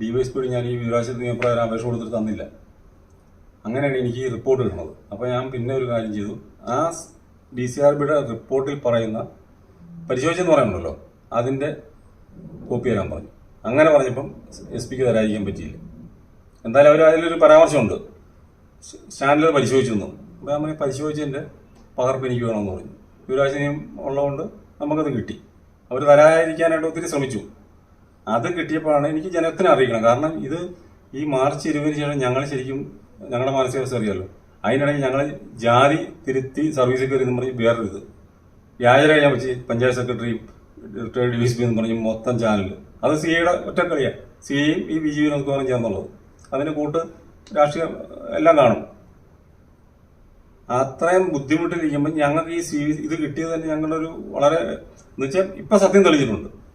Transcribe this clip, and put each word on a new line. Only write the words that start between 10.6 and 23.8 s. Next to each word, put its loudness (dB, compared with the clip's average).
അതിന്റെ -2
കോപ്പി -2
തരാൻ -2
പറഞ്ഞു. -10
അങ്ങനെ 4
പറഞ്ഞപ്പം 2
എസ് -10
പിക്ക് -2
തരാതിരിക്കാൻ 0
പറ്റിയില്ല. -10
എന്തായാലും 8
അവര് 6
അതിലൊരു 4
പരാമർശമുണ്ട്, 6
സ്-, -20
സ്റ്റാൻഡിൽ 2
അത് 4
പരിശോധിച്ചു 2
എന്നും. -4
അപ്പൊ -6
ഞാൻ -2
പറഞ്ഞു, -4
"പരിശോധിച്ചതിന്റെ -4
പകർപ്പ് -2
എനിക്ക് -2
വേണമെന്ന്" -4
പറഞ്ഞു. -12
വിവരാവകാശ 0
നിയമം -6